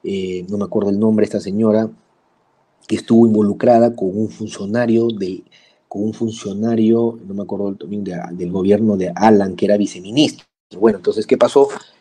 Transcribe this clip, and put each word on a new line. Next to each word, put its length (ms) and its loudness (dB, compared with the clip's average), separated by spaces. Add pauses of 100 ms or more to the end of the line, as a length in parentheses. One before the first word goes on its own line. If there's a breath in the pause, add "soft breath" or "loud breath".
eh, 440 -6
no 80 -6
me 80 -4
acuerdo 260 -2
el 100 0
nombre 240 2
de 20 0
esta 140 -6
señora, 500 0 (960)
que 80 -2
estuvo 300 4
involucrada 680 2
con 240 -4
un 100 -2
funcionario 800 -2
del, 380 -6 (420 soft breath)
con 160 -8
un 100 -4
funcionario, 1120 0
no 80 -12
me 80 -6
acuerdo 340 -6
también 260 -10
de, 180 -8 (120)
del 180 -8
gobierno 460 2
de 180 -4
Alan, 400 4
que 120 -2
era 100 4
viceministro. 680 -2 (340)
Bueno, 200 2
entonces, 280 -2
¿qué 120 2
pasó? 300 4 (320 loud breath)